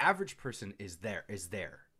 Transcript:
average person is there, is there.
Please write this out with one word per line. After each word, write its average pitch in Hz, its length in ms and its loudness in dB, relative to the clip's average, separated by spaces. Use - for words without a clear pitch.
average 185 360 6
person 110 420 -6
is 92 200 -8
there, 101 300 -2
is 92 200 -6
there. 90 320 -4